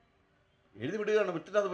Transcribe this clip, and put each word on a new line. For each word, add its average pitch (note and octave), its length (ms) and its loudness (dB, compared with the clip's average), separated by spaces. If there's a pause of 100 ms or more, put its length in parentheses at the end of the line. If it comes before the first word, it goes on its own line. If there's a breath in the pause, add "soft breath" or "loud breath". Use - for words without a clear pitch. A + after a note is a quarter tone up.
(760)
എഴുതി C3+ 240 -6
വിടുകയാണ്, G#3 360 2
വിട്ടിട്ട് F#3 240 -2
അത് G3+ 140 0